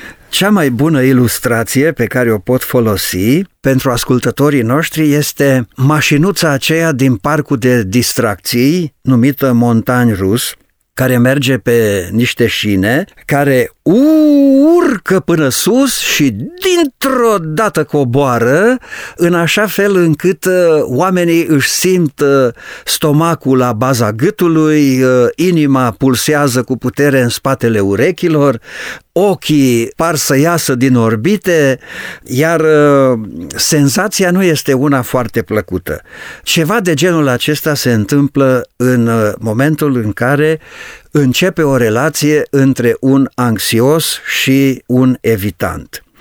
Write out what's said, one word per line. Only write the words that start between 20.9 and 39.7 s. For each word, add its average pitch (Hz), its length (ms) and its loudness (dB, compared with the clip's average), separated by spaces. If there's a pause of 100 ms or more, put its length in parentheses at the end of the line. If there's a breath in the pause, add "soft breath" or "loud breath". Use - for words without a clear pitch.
își 139 220 0
simt, 180 520 -2
uh, 139 280 2 (360 loud breath)
stomacul 151 760 0
la 123 140 0
baza 117 400 0
gâtului, 151 880 2
uh, 127 320 4
inima 147 560 0
pulsează 131 720 0
cu 127 140 -4
putere 135 440 0
în 120 80 0
spatele 117 520 -2
urechilor, 143 800 0 (520 loud breath)
ochii 139 840 0
par 165 180 -2
să 143 220 0
iasă 156 380 0
din 127 200 2
orbite, 135 840 0 (460 loud breath)
iar, 160 360 0
uh, 143 600 4 (360)
senzația 175 760 0
nu 185 120 2
este 156 300 0
una 135 300 0
foarte 117 400 -4
plăcută. 98 580 -6 (420 loud breath)
Ceva 170 380 0
de 175 140 0
genul 156 340 2
acesta 147 460 -2
se 131 180 -2
întâmplă 131 840 0
în, 123 300 0
uh, 110 320 0
momentul 135 580 -2